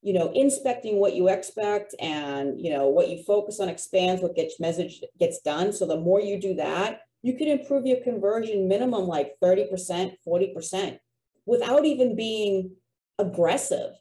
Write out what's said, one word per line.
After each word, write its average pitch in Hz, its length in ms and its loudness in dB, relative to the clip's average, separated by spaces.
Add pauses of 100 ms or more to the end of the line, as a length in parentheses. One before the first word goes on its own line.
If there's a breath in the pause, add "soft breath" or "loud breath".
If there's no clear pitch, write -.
you 202 120 -2
know, 170 200 2
inspecting 247 640 2
what 196 140 4
you 180 140 4
expect 202 720 -2
and, 143 600 -4
you 165 120 -2
know, 139 160 2
what 143 220 4
you 170 140 -10
focus 208 360 0
on 190 100 0
expands, 180 520 0
what 175 140 -2
gets 160 240 -2
message 165 420 -4 (180)
gets 170 220 0
done. 170 320 -2
So 185 120 -2
the 160 140 -2
more 180 220 4
you 202 180 -4
do 190 160 -4
that, 165 460 -4 (200)
you 247 160 -2
can 302 120 -2
improve 277 360 0
your 254 160 2
conversion 214 680 -2
minimum, 214 380 0
like, - 340 -2
thirty 185 280 4
percent, 180 440 -4 (100)
forty 180 300 0
percent, 170 460 -6 (460)
without 240 380 4
even 254 320 2
being 208 560 -2 (460)
aggressive - 840 0